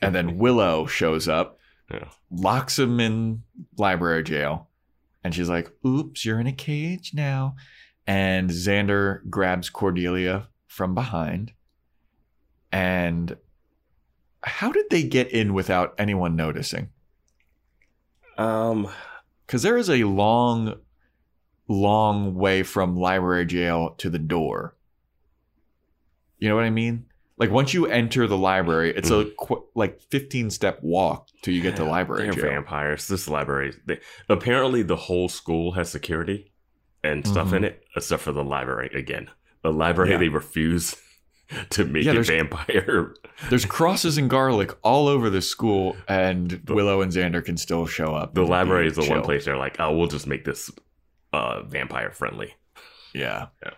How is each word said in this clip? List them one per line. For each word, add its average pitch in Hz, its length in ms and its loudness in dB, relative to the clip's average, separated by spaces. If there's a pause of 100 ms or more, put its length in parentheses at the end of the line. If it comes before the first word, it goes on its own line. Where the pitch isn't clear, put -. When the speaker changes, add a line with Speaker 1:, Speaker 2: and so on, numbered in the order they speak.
Speaker 1:
and 95 120 0
then 85 240 -2
Speaker 2:
<laughs> - 0 -
Speaker 1:
Willow 98 480 4
shows 80 420 0
up, 80 300 -2 (320)
Speaker 2:
Yeah. - 180 -12 (220)
Speaker 1:
locks 101 480 0
him 120 220 2
in 113 420 0 (340)
library 87 480 2
jail, 76 440 -4 (560)
and 87 100 -4
she's 87 140 -2
like, 85 220 -2 (160)
"Oops, 135 380 -2
you're 110 160 0
in 120 60 -2
a 135 60 -2
cage 151 600 -6
now." 135 400 -2 (520)
And 95 440 0
Xander 101 760 0
grabs 92 420 0
Cordelia 92 760 -2 (200)
from 92 260 -4
behind. 95 580 -4 (1160)
And 87 680 0 (1080)
how - 260 -4
did 415 200 2
they 165 120 4
get 127 300 0
in 107 220 2
without 90 440 0
anyone 92 380 0
noticing? - 540 -4 (1500)
Speaker 2:
Um, 110 500 0 (580)
Speaker 1:
'Cause 120 160 -2
there 226 140 4
is 240 140 0
a 123 140 4
long, 110 720 2 (920)
long 101 640 4
way 95 280 4
from 90 340 0
library 90 500 2
jail 85 520 0
to 92 120 -4
the 82 80 -2
door. 78 580 -2 (1600)
You 107 100 0
know 107 80 4
what 113 80 4
I 113 60 2
mean? 117 360 -2 (320)
Like, 113 120 4
once 131 240 2
you 165 120 2
enter 117 400 2
the 101 100 2
library, 87 580 2
it's 95 160 0
a 107 140 4
Speaker 2:
Mm-hmm. 104 140 -10
Speaker 1:
qu-, - 260 -6 (100)
like, 104 260 -2
fifteen 135 500 -4
step - 320 -2
walk 85 460 0 (140)
till 92 120 0
you 87 80 2
get 87 140 -2
to 82 80 -2
library 85 400 -2
Speaker 2:
They're 104 100 -2
Speaker 1:
jail. 76 160 -2
Speaker 2:
vampires. 73 580 -4
This 95 200 -4
library, 71 460 -4 (120)
they, - 140 -6 (280)
apparently 123 540 2
the 85 140 0
whole 90 320 0
school 85 440 -2
has 87 180 -2
security 85 600 -6 (520)
and 73 220 -2
stuff 95 260 2
in 95 100 2
Speaker 1:
Mm-hmm. - 20 2
Speaker 2:
it, - 200 -4 (100)
except - 280 -4
for 76 100 -4
the 71 120 -2
library 65 500 -4
again. - 360 -8 (320)
The 80 100 2
library, 85 400 2
Speaker 1:
Yeah. 90 60 2
Speaker 2:
they 87 100 4
refuse 80 680 0 (380)
<laughs> - 360 -14
to 101 140 0
make 76 200 0
Speaker 1:
Yeah, 151 80 4
Speaker 2:
it - 20 4
Speaker 1:
there's 117 140 2
Speaker 2:
vampire. 80 840 0 (180)
<laughs> - 180 -8
Speaker 1:
There's 123 160 4
crosses 165 500 2
and 135 140 2
garlic 131 420 2 (100)
all 139 260 4
over 131 200 4
the 95 140 2
school, 95 520 0 (140)
and 92 420 2 (140)
Speaker 2:
The - 100 -4
Speaker 1:
Willow 101 280 4
and 92 100 -2
Xander 87 320 0
can 85 140 -4
still 82 280 -2
show 80 280 -4
up 76 200 -4
Speaker 2:
The 92 60 2
Speaker 1:
and 85 100 4
Speaker 2:
library 90 340 4
Speaker 1:
be 80 40 4
Speaker 2:
is 76 80 -2
the 82 60 2
one 76 160 2
Speaker 1:
chill. - 40 -2
Speaker 2:
place 71 220 0
they're 69 140 -2
like, 67 200 -6
"Oh, 78 160 0
we'll 85 140 2
just 71 180 -6
make 69 200 -6
this, - 240 -8 (640)
uh, 60 300 -4
vampire 62 460 -6
friendly." - 440 -8 (600)
Speaker 1:
Yeah. 58 340 -6 (140)
Speaker 2:
Yeah. - 160 -12